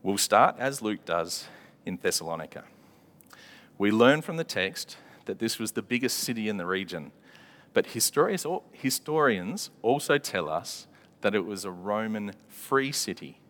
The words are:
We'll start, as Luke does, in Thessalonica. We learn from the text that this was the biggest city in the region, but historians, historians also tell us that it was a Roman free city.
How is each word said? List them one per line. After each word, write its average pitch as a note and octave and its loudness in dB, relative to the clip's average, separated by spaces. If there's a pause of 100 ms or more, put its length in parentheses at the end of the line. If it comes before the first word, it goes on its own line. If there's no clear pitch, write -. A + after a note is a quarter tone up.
We'll G2 0
start, - 6
as C3 -4
Luke G#2+ -2
does, E2+ -2 (400)
in F#2 -6
Thessalonica. E2 -4 (1120)
We G2+ 4
learn A#2+ 8
from E3 -8
the E3 -4
text - -4 (280)
that G2 -6
this A2+ -2
was A2 -6
the A2 -4
biggest B2 -2
city A2+ -4
in G#2 -2
the F2 -6
region, F2+ -6 (600)
but - 4
historians, E3 2 (280)
historians C3 0 (100)
also C#3+ 2
tell F2+ -4
us - -6 (340)
that G2+ 2
it G2+ 2
was F#2+ -6
a G2 -6
Roman G#2 -4 (160)
free C3+ -2
city. - -6 (120)